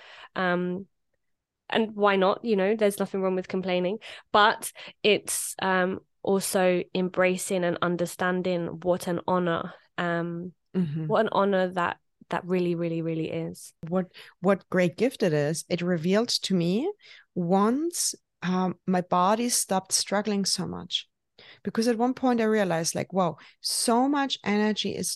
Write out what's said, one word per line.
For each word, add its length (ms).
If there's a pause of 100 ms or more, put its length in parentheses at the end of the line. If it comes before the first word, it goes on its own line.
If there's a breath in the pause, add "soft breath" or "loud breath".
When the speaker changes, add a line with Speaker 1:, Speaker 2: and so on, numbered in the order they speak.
(360 loud breath)
Speaker 1:
Um, 520 (840)
and 260
why 200
not? 280
You 120
know, 200
there's 240
nothing 220
wrong 140
with 120
complaining, 520 (320 loud breath)
but 400 (320 loud breath)
it's, 580
um, 380 (240)
also 600 (120)
embracing 680
and 180
understanding 1000
what 260
an 200
honor, 460 (240 loud breath)
um, 560 (220)
Speaker 2:
Mm-hmm. 320
Speaker 1:
what 140
an 100
honor 380
that, 280 (320)
that 160
really, 300
really, 260
really 300
is. 420 (140)
Speaker 2:
What, 180 (340 loud breath)
what 300
great 280
gift 260
it 100
is. 340
It 140
revealed 480 (140)
to 100
me 380 (420 loud breath)
once, 800 (300)
um, 320 (100)
my 160
body 480
stopped 440
struggling 520
so 220
much. 400 (560 loud breath)
Because 240
at 100
one 160
point 260
I 40
realized, 500
like, 200
wow, 240 (240 loud breath)
so 460
much 360
energy 520
is 200